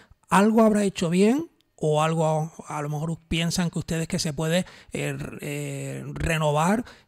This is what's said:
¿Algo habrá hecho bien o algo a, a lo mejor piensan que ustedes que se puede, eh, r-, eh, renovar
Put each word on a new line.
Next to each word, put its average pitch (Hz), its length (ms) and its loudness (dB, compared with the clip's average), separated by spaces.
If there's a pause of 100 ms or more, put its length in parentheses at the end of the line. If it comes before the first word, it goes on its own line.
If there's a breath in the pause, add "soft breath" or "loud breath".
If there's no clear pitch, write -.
(300 loud breath)
¿Algo 214 320 6
habrá 214 220 6
hecho 185 260 0
bien 226 400 4 (260)
o 151 260 2
algo 160 500 0 (160)
a, 156 100 -8
a 151 40 -6
lo 147 60 -6
mejor 156 280 -6 (120)
piensan 170 420 0
que - 80 -6
ustedes 165 280 -4
que 175 120 -4
se 156 140 -4
puede, 160 320 -2 (280 loud breath)
eh, 143 180 -6
r-, 139 300 -10
eh, 139 640 -8 (100)
renovar 156 720 0 (240 loud breath)